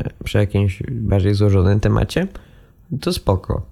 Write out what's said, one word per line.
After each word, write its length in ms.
przy 140
jakimś 520
bardziej 440
złożonym 460
temacie, 460
to 120
spoko. 600